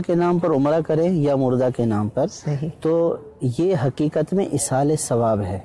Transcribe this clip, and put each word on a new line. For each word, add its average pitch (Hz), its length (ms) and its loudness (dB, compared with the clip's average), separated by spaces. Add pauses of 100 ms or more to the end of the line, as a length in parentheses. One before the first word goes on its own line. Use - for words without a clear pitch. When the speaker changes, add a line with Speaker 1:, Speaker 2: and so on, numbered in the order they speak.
Speaker 1:
کے 175 80 2
نام 175 240 2
پر 170 100 0
عمرہ 147 320 2
کریں 160 320 0
یا 143 220 2
مردہ 127 320 2 (100)
کے 120 80 2
نام 107 220 0
پر، 135 200 -2
Speaker 2:
صحیح۔ 151 420 -6 (120)
Speaker 1:
تو 165 340 2 (420)
یہ 180 180 2 (100)
حقیقت 151 480 -2
میں 196 120 0
ایصال 143 540 0
ثواب 113 420 0
ہے۔ 92 240 -6